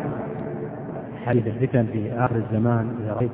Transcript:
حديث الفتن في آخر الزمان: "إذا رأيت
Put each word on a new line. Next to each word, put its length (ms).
حديث 220
الفتن 380
في 260
آخر 240
الزمان: 540
"إذا 100
رأيت 200